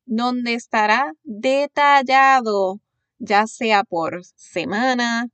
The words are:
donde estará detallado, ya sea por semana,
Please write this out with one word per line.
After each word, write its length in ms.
donde 480
estará 580
detallado, 1600
ya 300
sea 360
por 400
semana, 960